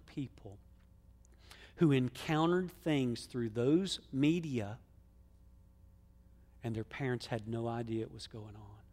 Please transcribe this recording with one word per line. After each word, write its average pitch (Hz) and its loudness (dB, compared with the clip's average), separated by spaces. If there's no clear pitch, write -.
people 110 -10
who 160 8
encountered 160 2
things 131 0
through 120 -2
those 139 2
media, 135 2
and 113 -4
their 110 -4
parents 123 -4
had 110 -4
no 117 -4
idea 117 -4
it - -8
was 113 -14
going 104 -14
on. 107 -18